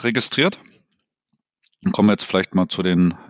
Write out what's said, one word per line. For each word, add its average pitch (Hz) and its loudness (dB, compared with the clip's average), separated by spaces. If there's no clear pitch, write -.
registriert. 123 -2
Dann 95 -2
kommen 104 2
wir 101 4
jetzt - -6
vielleicht - -2
mal 92 0
zu - -6
den 87 2